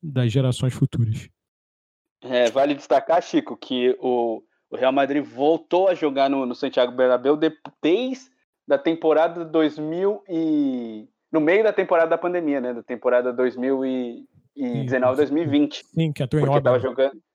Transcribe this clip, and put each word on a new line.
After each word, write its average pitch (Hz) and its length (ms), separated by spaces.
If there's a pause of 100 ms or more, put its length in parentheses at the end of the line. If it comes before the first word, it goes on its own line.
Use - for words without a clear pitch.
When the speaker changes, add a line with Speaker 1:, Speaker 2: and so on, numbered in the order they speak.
Speaker 1:
das 131 300
gerações 131 420
futuras. - 560 (920)
Speaker 2:
É, 123 300
vale 139 240
destacar, 151 460
Chico, 147 360
que 127 420
o, 120 440 (260)
o - 60
Real 131 180
Madrid 139 300
voltou 160 640
a 175 60
jogar 139 340
no, 135 160
no 123 100
Santiago 127 360
Bernabéu 127 440
de-, 156 220 (240)
desde 247 480 (400)
a 139 80
temporada 165 640
dois 156 340
mil 175 520
e, 139 800 (240)
no 160 100
meio 185 220
da 208 100
temporada 165 360
da 165 80
pandemia, 165 440
né? 123 120
Da 117 100
temporada 123 500
dois 123 220
mil 131 300
e 127 400 (300)
dezenove, 131 580
Speaker 1:
Sim, 135 40
Speaker 2:
dois 143 140
mil 160 120
e 151 40
vinte. 143 380
Speaker 1:
sim, 160 280
que 143 100
entrou 151 180
em 143 40
Speaker 2:
Porque 139 120
Speaker 1:
obra. 131 140
Speaker 2:
tava 127 80
jogando, 131 420 (140)